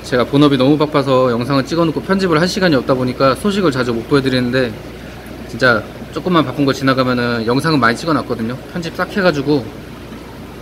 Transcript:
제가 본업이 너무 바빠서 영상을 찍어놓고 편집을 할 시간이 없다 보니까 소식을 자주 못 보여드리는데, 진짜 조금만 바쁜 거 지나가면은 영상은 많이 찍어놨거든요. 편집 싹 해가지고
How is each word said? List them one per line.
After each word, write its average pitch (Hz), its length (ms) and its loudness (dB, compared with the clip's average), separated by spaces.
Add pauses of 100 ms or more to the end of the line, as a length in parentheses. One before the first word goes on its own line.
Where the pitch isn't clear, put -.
제가 123 220 0
본업이 143 320 4
너무 135 200 4
바빠서 135 540 2
영상을 123 340 0
찍어놓고 160 360 0
편집을 185 380 2
할 180 80 2
시간이 180 280 2
없다 127 180 2
보니까 127 420 2
소식을 196 360 0
자주 123 220 0
못 113 160 -4
보여드리는데, 127 640 2 (760)
진짜 120 340 2 (320)
조금만 170 320 2
바쁜 139 200 -2
거 135 80 2
지나가면은 123 720 0
영상은 139 320 2
많이 117 160 4
찍어놨거든요. 123 600 -4 (180)
편집 165 220 -8
싹 180 200 -4
해가지고 147 500 2 (960)